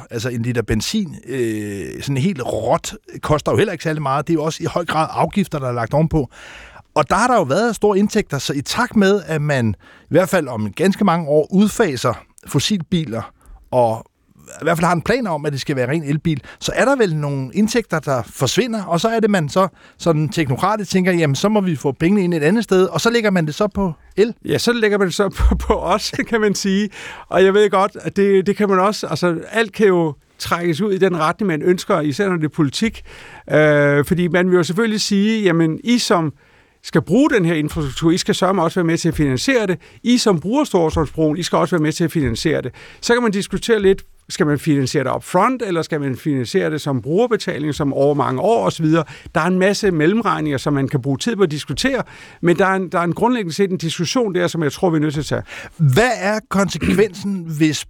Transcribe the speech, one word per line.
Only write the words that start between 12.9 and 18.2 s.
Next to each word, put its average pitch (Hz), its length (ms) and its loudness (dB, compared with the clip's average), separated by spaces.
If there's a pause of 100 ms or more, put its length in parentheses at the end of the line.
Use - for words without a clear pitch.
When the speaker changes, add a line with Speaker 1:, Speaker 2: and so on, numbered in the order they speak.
Speaker 1:
og 117 340 0 (560)
i - 20 -12
hvert 165 140 0
fald 170 80 0
har 175 80 4
en 165 80 0
plan 240 260 0
om, 151 180 -4
at 147 80 -2
det 131 80 -6
skal 151 140 -4
være 123 140 -2
ren 160 140 -2
elbil, 147 380 -2 (180)
så 180 160 -6
er 185 100 2
der 277 100 2
vel 202 200 0
nogle 143 380 -4
indtægter, 214 460 0
der 131 260 -2